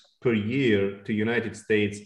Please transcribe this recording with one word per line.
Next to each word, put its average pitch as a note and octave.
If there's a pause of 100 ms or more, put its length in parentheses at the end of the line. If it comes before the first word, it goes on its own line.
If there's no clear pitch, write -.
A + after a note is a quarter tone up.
(200)
per A#2+
year G#2
to A2+
United A2+
States G#2